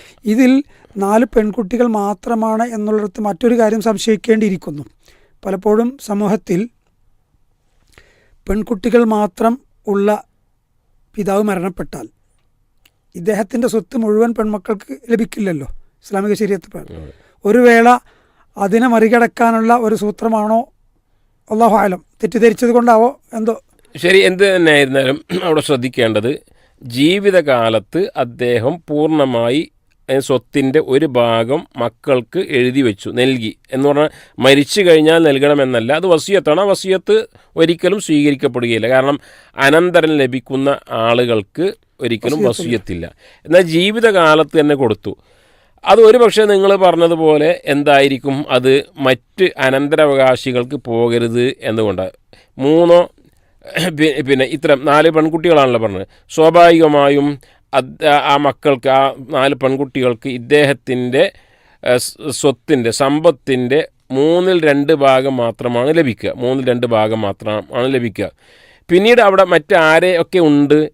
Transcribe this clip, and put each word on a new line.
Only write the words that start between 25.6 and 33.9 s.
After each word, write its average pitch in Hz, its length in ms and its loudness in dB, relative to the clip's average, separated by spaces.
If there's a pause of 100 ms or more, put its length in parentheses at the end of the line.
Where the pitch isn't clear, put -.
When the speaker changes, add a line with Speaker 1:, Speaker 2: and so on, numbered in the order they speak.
Speaker 2:
ശ്രദ്ധിക്കേണ്ടത്, 123 800 -2 (420)
ജീവിതകാലത്ത് 147 1300 0
അദ്ദേഹം 123 640 -4 (100)
പൂർണ്ണമായി, 147 840 -2 (400)
ഏ, 131 80 0
സ്വത്തിൻ്റെ 135 680 -2
ഒരു 143 200 0
ഭാഗം 117 600 -2 (100)
മക്കൾക്ക് 127 720 -4
എഴുതി 127 340 -2
വെച്ചു, 107 280 -4
നൽകി 123 460 -4 (160)
എന്ന് 135 160 -2
പറഞ്ഞാൽ 147 220 0 (280)